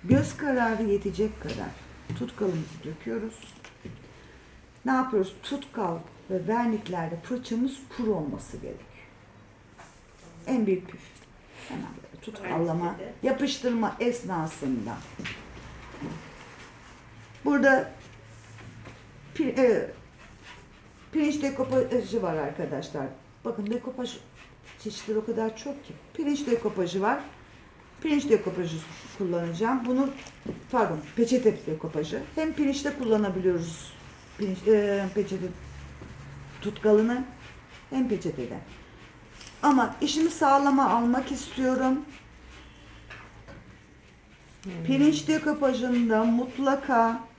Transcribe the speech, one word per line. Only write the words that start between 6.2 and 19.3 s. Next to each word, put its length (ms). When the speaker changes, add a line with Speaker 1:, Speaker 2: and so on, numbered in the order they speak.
Speaker 1:
ve 180
verniklerde 760
fırçamız 540
kuru 160
olması 440
gerekiyor. 300
En 180
büyük 240
püf. 120
Hemen 200
böyle 180
tutkallama, 640
Speaker 2:
Vernikte 200
de. 220
Speaker 1:
yapıştırma 720
esnasında. 960
Burada 460